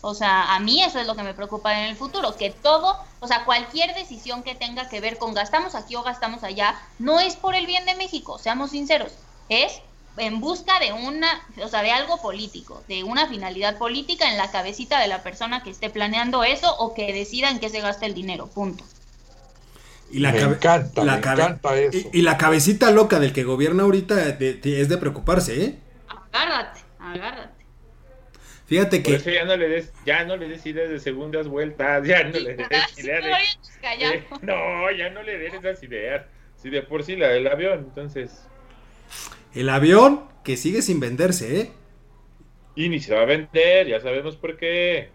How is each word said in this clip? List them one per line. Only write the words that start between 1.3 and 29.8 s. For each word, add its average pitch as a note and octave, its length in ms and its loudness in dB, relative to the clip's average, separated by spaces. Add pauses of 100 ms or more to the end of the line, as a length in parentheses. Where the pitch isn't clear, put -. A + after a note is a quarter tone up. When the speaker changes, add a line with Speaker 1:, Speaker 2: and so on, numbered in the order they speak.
Speaker 1:
preocupa G#3 460 -4
en A3 100 -4
el G#3+ 60 -10
futuro, C4+ 400 -6
que D4 160 -4
todo, D#4+ 460 4 (240)
o A#3+ 60 -12
sea, A#3+ 180 0
cualquier D4+ 500 0
decisión B3 480 -12
que B3+ 100 -10
tenga B3 360 -10
que G#3+ 100 -8
ver A3+ 180 -6
con A3+ 160 -6
gastamos D#4 420 -2
aquí A#3 200 -10
o A#3+ 80 -6
gastamos A#3+ 400 -6
allá, G3+ 320 -2 (240)
no D4 220 4
es F#4 160 -2
por F#4+ 180 -2
el F4+ 100 0
bien F4+ 200 -2
de F#4 100 0
México, F#4 420 -8
seamos C4 340 -4
sinceros, C#4+ 420 0 (360)
es A#3+ 320 0 (360)
en A3 240 -4
busca F4+ 380 0
de A3 140 0
una, D4+ 480 -4 (220)
o A3 60 -6
sea, A3 120 0
de G#3+ 100 0
algo D4 300 0
político, G#3 680 -10
de F#3 160 -8
una C4 240 -2
finalidad G3+ 500 -4
política C#4+ 520 -2
en G#3+ 80 -2
la G3+ 140 -2
cabecita G#3 480 -2
de G#3+ 80 2
la F#3+ 160 -4
persona A#3+ 400 -8
que - 80 -14
esté G#3+ 180 -8
planeando A3+ 540 -2
eso C#4+ 340 2
o A3+ 160 -2
que G3+ 200 -6
decida A3+ 360 -2
en B3 100 -2
qué A3 100 -6
se G#3+ 120 -6
gasta G3+ 240 -4
el G3+ 80 -4
dinero, F3+ 340 -8
punto. G3 360 -8 (1300)
Speaker 2:
Y C3+ 80 -4
la C#3 120 4
Speaker 3:
Me - 80 4
Speaker 2:
cabe-, C#3+ 180 4
Speaker 3:
encanta, - 460 4
Speaker 2:
la C3+ 120 4
Speaker 3:
me - 60 -2
Speaker 2:
cabe-, C3+ 200 2
Speaker 3:
encanta D#3 380 2
eso. F3+ 340 0
Speaker 2:
y, E3+ 60 6
y - 20 6
la D#3+ 160 6
cabecita D#3+ 540 6
loca G#3 280 8
del C#3 140 2
que C3+ 100 0
gobierna D3 400 2
ahorita F#3+ 300 4
de, C3+ 400 0
de, C#3 280 -2
es C#3+ 60 4
de F3 120 2
preocuparse, D3+ 680 0
¿eh? C#4+ 140 -6 (280)
Speaker 1:
Agárrate, C#4 720 -4 (180)
agárrate. F#3+ 680 -14 (1000)
Speaker 2:
Fíjate F#3+ 320 2
Speaker 4:
Por C#3 60 -4
Speaker 2:
que C#3+ 100 4
Speaker 4:
eso C#3 160 -4
ya E3+ 140 0
no F#3 120 2
le E3 120 0
des, E3 220 -2 (140)